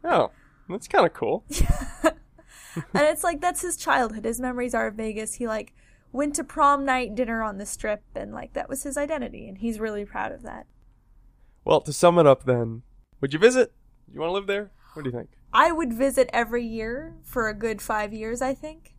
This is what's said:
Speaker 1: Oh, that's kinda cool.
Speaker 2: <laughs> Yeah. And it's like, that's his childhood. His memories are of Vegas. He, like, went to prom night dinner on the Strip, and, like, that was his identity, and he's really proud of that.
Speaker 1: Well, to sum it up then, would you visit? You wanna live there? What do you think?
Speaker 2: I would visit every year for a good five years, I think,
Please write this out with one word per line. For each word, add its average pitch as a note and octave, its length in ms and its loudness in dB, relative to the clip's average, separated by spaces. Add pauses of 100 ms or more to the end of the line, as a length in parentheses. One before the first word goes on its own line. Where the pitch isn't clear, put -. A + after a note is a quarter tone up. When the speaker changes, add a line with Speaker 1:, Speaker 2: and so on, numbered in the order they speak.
Speaker 1:
Oh, B3 260 4 (380)
that's F#3+ 180 -8
kinda C#4+ 220 6
cool. - 400 -2
Speaker 2:
<laughs> C#4+ 60 -10 (1200)
Yeah. D#3+ 60 -6 (100)
And C#4 140 4
it's D#4 160 0
like, E4+ 180 -2
that's F4+ 220 -2
his F4 140 -4
childhood. A3+ 480 -2
His A#3 160 -4
memories B3 340 -4
are A3+ 140 0
of G#3 80 -8
Vegas. A3 380 -8
He, A#3+ 120 -6
like, A3 280 -8 (360)
went C#4+ 240 -2
to D4 100 -4
prom C#4+ 400 2
night B3+ 300 -2
dinner A3+ 280 -2
on G#3 160 -6
the G#3 80 -10
Strip, G#3+ 360 -6 (140)
and, G3+ 160 -8
like, A3+ 220 -14
that - 140 -6
was C4+ 140 -6
his C#4 140 -8
identity, C4+ 520 -6
and F#3+ 100 -16
he's A3 200 -4
really G#3 260 -6
proud - 280 -8
of - 100 -16
that. - 240 -14 (1000)
Speaker 1:
Well, D#3 180 4
to D3+ 100 -8
sum F3 260 6
it D#3+ 80 8
up C3+ 180 8
then, A#2+ 380 0 (380)
would C#3 120 -2
you D3+ 60 -2
visit? B3 340 6 (400)
You C#3+ 80 -14
wanna E3 120 -2
live G3 160 -4
there? G3+ 240 -4 (220)
What D3+ 100 -12
do C3 60 -4
you A#2+ 60 -8
think? - 140 -12 (220)
Speaker 2:
I D4 180 6
would D#4 220 -2
visit C4 400 2
every A#3 320 -2
year A#3 580 -8
for A3+ 260 -4
a G#3+ 60 -6
good G#3+ 260 -6
five G#3+ 320 -4
years, A3+ 300 -6
I C4 120 -2
think, D#4 440 -14